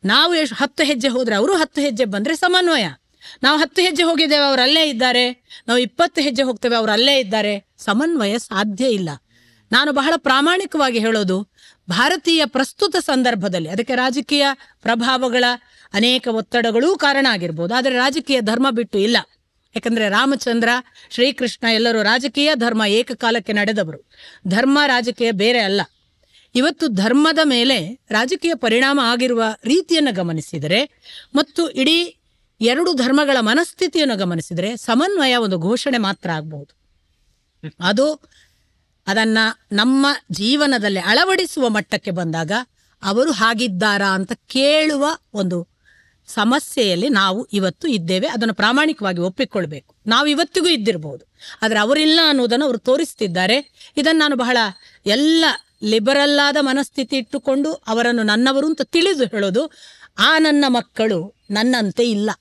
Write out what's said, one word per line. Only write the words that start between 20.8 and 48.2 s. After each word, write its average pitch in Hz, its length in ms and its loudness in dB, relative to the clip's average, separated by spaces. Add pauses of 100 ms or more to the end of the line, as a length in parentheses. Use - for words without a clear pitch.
ಶ್ರೀಕೃಷ್ಣ 247 560 -2
ಎಲ್ಲರೂ 226 360 2
ರಾಜಕೀಯ 262 520 0
ಧರ್ಮ 226 300 0
ಏಕಕಾಲಕ್ಕೆ 226 680 0
ನಡೆದವರು. 208 580 -2 (380)
ಧರ್ಮ 254 380 2
ರಾಜಕೀಯ 240 460 0
ಬೇರೆ 220 260 2
ಅಲ್ಲ. 202 220 0 (720)
ಇವತ್ತು 302 340 0
ಧರ್ಮದ 262 560 2
ಮೇಲೆ 240 560 0 (100)
ರಾಜಕೀಯ 262 440 -2
ಪರಿಣಾಮ 254 480 0
ಆಗಿರುವ 240 400 0 (220)
ರೀತಿಯನ್ನು 302 500 2
ಗಮನಿಸಿದರೆ 170 680 -2 (500)
ಮತ್ತು 294 360 0
ಇಡೀ 320 460 0 (440)
ಎರಡು 285 320 0
ಧರ್ಮಗಳ 269 480 2
ಮನಸ್ಥಿತಿಯನ್ನು 285 760 0
ಗಮನಿಸಿದರೆ 180 600 -4
ಸಮನ್ವಯ 269 600 0
ಒಂದು 202 220 0
ಘೋಷಣೆ 233 400 -2
ಮಾತ್ರ 196 320 -4
ಆಗ್ಬಹುದು. 156 480 -10 (1040)
ಅದು 254 400 0 (840)
ಅದನ್ನ 220 320 2 (340)
ನಮ್ಮ 262 340 2 (260)
ಜೀವನದಲ್ಲಿ 214 680 0
ಅಳವಡಿಸುವ 311 680 0
ಮಟ್ಟಕ್ಕೆ 208 420 -4
ಬಂದಾಗ 165 420 -4 (500)
ಅವರು 240 300 0
ಹಾಗಿದ್ದಾರಾ 208 720 0
ಅಂತ 190 260 -2
ಕೇಳುವ 285 720 0 (280)
ಒಂದು 180 340 -4 (600)
ಸಮಸ್ಯೆಯಲ್ಲಿ 220 800 0
ನಾವು 196 440 0
ಇವತ್ತು 190 360 -2
ಇದ್ದೇವೆ. 185 380 -2